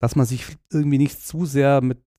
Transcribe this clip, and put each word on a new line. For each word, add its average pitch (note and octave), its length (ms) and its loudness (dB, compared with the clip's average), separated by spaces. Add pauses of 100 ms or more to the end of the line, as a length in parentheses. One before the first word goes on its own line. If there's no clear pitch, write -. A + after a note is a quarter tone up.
dass A#2+ 160 0
man C3 100 4
sich A#2+ 180 -4 (280)
irgendwie D3 260 0
nicht - 260 -2
zu E3+ 220 -6
sehr C#3 340 2
mit B2+ 220 -4 (160)